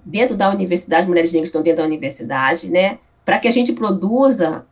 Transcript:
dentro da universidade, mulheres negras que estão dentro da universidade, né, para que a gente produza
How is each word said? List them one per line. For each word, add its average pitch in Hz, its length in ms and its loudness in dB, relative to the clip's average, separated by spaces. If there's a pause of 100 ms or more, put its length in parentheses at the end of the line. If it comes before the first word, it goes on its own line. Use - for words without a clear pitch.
dentro 220 320 0
da 196 140 2
universidade, 180 580 0
mulheres 170 240 2
negras 156 180 0
que - 80 -4
estão 156 40 0
dentro 160 220 2
da 156 40 -2
universidade, 135 800 -4
né, 185 300 0 (260)
para - 140 0
que 233 100 0
a 226 40 2
gente 240 220 2
produza 202 1000 0